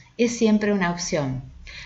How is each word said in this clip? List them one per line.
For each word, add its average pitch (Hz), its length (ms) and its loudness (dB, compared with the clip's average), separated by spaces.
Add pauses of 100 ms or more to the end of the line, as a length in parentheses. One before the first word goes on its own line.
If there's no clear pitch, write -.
(160)
es 233 180 2
siempre 214 380 4
una 180 200 0
opción. 139 500 -2 (440)